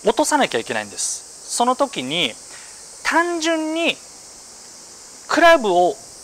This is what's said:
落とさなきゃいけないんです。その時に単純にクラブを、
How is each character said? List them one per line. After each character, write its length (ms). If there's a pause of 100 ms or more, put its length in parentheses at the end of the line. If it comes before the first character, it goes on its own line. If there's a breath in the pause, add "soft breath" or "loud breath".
落 140
と 60
さ 140
な 80
き 80
ゃ 60
い 40
け 80
な 100
い 40
ん 40
で 60
す。 600
そ 80
の 100
時 300
に 280 (680 loud breath)
単 380
純 340
に 220 (1300)
ク 140
ラ 180
ブ 140
を、 240 (280)